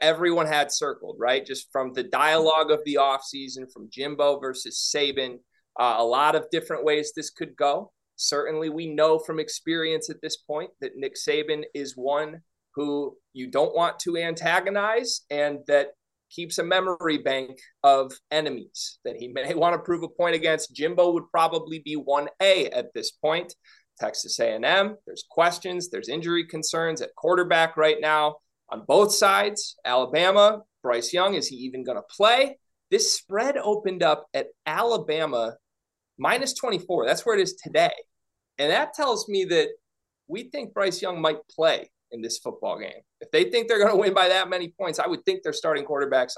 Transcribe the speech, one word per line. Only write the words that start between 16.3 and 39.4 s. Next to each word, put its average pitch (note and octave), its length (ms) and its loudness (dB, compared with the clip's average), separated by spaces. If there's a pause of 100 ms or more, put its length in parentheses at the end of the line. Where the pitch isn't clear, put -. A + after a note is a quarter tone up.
keeps E3+ 260 -8
a F3 60 -2
memory F3 560 0
bank C3 400 -4 (240)
of C3+ 300 4 (180)
enemies D3 720 -4
that A#2 100 -6
he A#2 120 -12
may C3 260 -4
<laughs> - 0 -
want E3+ 220 4
to D#3+ 40 -2
prove E3+ 220 -2
a E3 80 -6
point E3+ 240 0
against. D#3+ 400 0
Jimbo F3 380 2
would E3+ 180 -2
probably D#3+ 480 0
be D3+ 180 -8
one C#3+ 340 -2 (120)
A F#3+ 300 6
at B2 240 -4
this - 160 -6
point. E3 420 -2 (440)
Texas - 440 -6
A A2+ 120 2
and A2+ 120 -4
M, G3 320 2 (100)
there's - 220 -14
questions, F3 600 0
there's G#2 200 -8
injury E3+ 360 -2
concerns D#3+ 560 -4
at - 140 -10
quarterback E3+ 640 2
right D#3 240 4
now D3+ 340 2 (320)
on A2 180 -10
both G3+ 280 6
sides. G3+ 720 2
Alabama, F3+ 800 4 (200)
Bryce A#2+ 300 0
Young, F#3 220 2
is C3+ 120 -2
he C3+ 80 -10
even B2+ 300 -10
gonna A#2+ 160 -6
play? B3+ 560 2 (340)
This A3 220 2
spread B3 420 -2
opened G3+ 480 -2
up D#3 300 2
at C#3 140 -4 (180)
Alabama D#3 920 -2 (640)
minus B3 360 0
twenty-four. F3 520 -2
That's - 200 0
where A3 120 2
it G3 40 4
is F3+ 120 -2
today. E3 400 2 (640)
And C#3+ 120 0
that C#4 260 0
tells B3+ 340 -2
me F#3+ 160 0